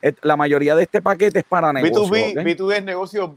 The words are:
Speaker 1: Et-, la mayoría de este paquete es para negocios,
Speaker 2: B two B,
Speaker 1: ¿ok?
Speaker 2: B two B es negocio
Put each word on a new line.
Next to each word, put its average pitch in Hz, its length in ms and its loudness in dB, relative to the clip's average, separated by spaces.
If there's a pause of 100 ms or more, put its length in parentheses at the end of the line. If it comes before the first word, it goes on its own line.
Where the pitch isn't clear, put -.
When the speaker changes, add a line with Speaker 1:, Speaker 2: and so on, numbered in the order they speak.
Speaker 1:
Et-, 151 220 0
la 151 140 2
mayoría 147 400 2
de 165 80 4
este 202 180 -2
paquete 196 380 0
es - 40 -4
para 165 280 0
negocios, 180 380 0
Speaker 2:
B 220 120 2
two 214 120 -2
B, 139 60 -4
Speaker 1:
¿ok? 160 40 -4
Speaker 2:
B 170 100 0
two 190 140 -6
B 202 100 0
es 196 60 -6
negocio 185 520 -6